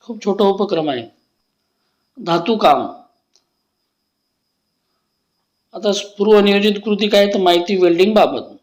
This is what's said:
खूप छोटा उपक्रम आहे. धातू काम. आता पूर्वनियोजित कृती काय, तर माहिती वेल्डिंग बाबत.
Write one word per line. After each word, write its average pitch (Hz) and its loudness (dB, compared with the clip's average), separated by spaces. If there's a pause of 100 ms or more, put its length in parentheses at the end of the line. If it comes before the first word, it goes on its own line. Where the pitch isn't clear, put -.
खूप 214 -16
छोटा 202 -2
उपक्रम 180 -2
आहे. 123 -8 (1160)
धातू 170 -4
काम. 151 2 (3000)
आता 202 -4 (280)
पूर्वनियोजित 202 2 (100)
कृती 208 -2
काय, 202 4
तर 202 -4
माहिती 180 0
वेल्डिंग 180 2
बाबत. 156 2 (220)